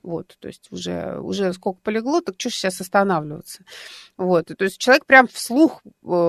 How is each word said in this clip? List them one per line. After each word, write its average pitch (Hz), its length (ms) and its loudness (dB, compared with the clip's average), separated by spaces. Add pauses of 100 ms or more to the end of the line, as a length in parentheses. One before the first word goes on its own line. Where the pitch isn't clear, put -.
Вот, - 380 -10
то - 80 -12
есть - 200 -18
уже, 175 520 -8
уже 190 320 -4
сколько 185 280 -6
полегло, 233 400 -2
так 196 140 -10
че - 140 -6
ж 226 60 -8
сейчас 185 260 -4
останавливаться? 170 800 -2 (540)
Вот, 180 300 0
то 185 180 -4
есть 190 120 -4
человек 269 280 4
прям 262 240 8
вслух, - 560 0
э, - 40 -20 (400)